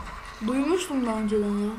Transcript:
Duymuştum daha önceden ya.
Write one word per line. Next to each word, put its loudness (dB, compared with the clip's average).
Duymuştum 2
daha 0
önceden 2
ya. 0